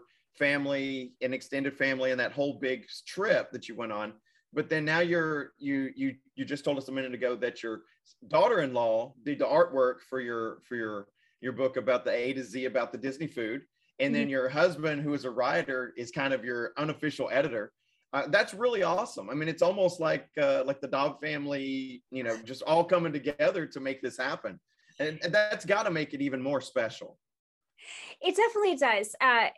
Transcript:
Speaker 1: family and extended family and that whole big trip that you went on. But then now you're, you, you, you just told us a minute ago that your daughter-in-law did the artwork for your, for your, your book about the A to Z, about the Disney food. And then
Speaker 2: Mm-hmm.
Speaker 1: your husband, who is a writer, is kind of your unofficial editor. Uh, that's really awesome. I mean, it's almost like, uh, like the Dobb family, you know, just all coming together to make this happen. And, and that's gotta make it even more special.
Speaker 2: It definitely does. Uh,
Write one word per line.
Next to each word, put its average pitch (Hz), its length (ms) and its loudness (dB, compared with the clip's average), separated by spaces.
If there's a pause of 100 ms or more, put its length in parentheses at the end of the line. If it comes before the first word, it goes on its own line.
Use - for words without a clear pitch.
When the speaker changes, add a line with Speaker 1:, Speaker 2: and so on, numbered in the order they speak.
(400)
Speaker 1:
family 139 840 0
and 127 120 0
extended 139 420 -4
family 131 360 2
and 123 100 0
that 117 100 0
whole 139 260 -2
big 131 280 -2 (200)
trip 180 460 0
that - 160 -10
you 117 80 -12
went 110 160 -6
on. 107 220 -4 (400)
But 156 160 -2
then 156 160 0
now 156 140 2
you're, 160 580 0
you, 139 360 -2
you, 135 220 -4 (200)
you - 100 -6
just 143 180 -6
told 143 140 0
us 131 100 -6
a 131 60 -8
minute 131 200 -4
ago 123 220 -2
that 120 260 -4
your 110 200 -6 (480)
daughter-in-law 135 920 2
did 143 160 -2
the - 60 2
artwork 135 540 4 (100)
for 131 120 -4
your, 117 420 -4
for 123 140 -8
your, 107 300 -6 (340)
your 123 100 -4
book 131 240 0
about 123 300 0
the 110 60 0
A 120 200 0
to 135 140 -4
Z, 127 180 -6
about 120 300 0
the 127 40 -6
Disney 135 300 -6
food. 120 360 -6 (360)
And 139 160 2
then 143 80 2
Speaker 2:
Mm-hmm. 143 60 -2
Speaker 1:
your 131 180 0
husband, 151 540 2
who 147 120 -2
is 135 120 -2
a 131 40 -4
writer, 127 680 0
is 120 140 -8
kind 135 220 0
of 117 120 -2
your 120 320 -4
unofficial 147 520 -2
editor. 120 440 0 (380)
Uh, 143 160 -2
that's 208 260 2
really 220 300 0
awesome. 170 440 -2
I 120 60 -8
mean, 156 160 -2
it's 160 140 0
almost 185 360 2
like, 156 280 0 (120)
uh, 139 280 4
like 139 120 -2
the 139 80 -8
Dobb 143 320 0
family, 135 920 -4
you 131 100 -6
know, 113 160 -2
just 110 240 -12
all 160 220 4
coming 170 280 2
together 151 540 0
to - 140 -10
make 135 240 -6
this 123 140 -6
happen. 127 420 -6 (400)
And, 156 240 -4
and 175 100 -2
that's 208 320 2
gotta 202 240 2
make 156 240 -2
it 139 80 -4
even 135 180 -2
more 135 220 0
special. - 560 -4 (1040)
Speaker 2:
It 359 140 2
definitely 415 400 4
does. 220 440 2
Uh, 240 280 6 (100)